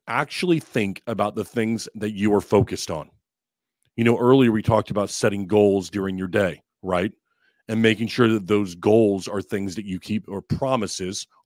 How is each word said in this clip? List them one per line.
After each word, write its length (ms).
actually 520
think 460
about 300
the 80
things 500
that 180
you 220
are 80
focused 480
on? 200
You 60
know, 160
earlier 320
we 100
talked 300
about 180
setting 380
goals 420
during 300
your 80
day, 340
right? 300
And 120
making 280
sure 180
that 220
those 260
goals 540
are 120
things 360
that 100
you 140
keep, 280
or 140
promises 840